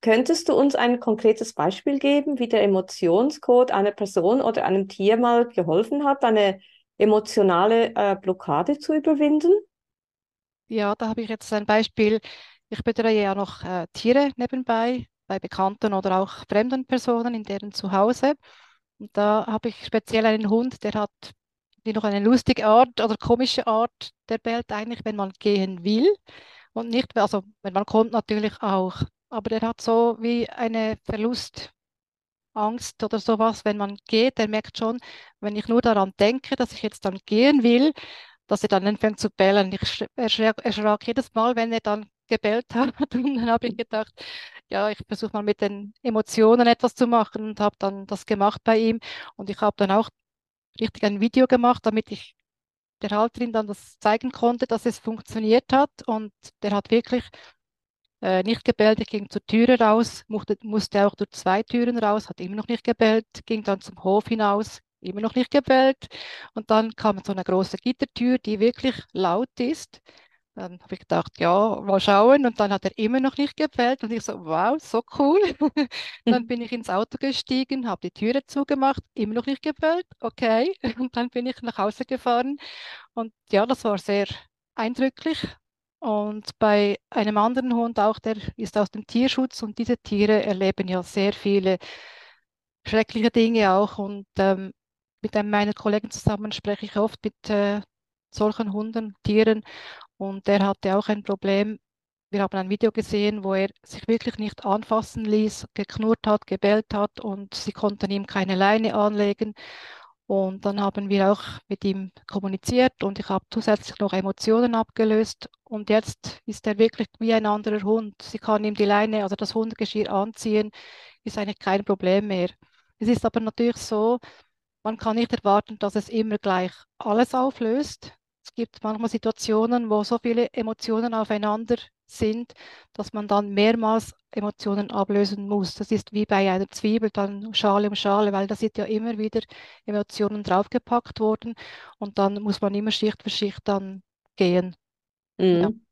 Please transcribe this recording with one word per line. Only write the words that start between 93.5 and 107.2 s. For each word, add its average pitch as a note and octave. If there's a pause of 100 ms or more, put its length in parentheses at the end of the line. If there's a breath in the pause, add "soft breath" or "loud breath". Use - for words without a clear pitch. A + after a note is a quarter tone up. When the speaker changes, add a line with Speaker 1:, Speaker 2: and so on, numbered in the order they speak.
Speaker 2:
auch. G3+
Und, G3+ (100)
ähm, F#3+ (500)
mit -
einem G#3
meiner G#3
Kollegen G#3+
zusammen G#3
spreche -
ich G3+
oft G#3+
mit, -
äh, G3+ (520)
solchen G#3+
Hunden, A3
Tieren. G#3+ (540 loud breath)
Und G3
der G3
hatte G3
auch G#3
ein G#3
Problem. G3 (520)
Wir G3+
haben G3
ein F#3
Video G#3+
gesehen, G#3
wo F#3+
er G3 (160)
sich -
wirklich A3+
nicht G#3+
anfassen G#3+
ließ, G#3+
geknurrt A3
hat, G#3+
gebellt G#3
hat G#3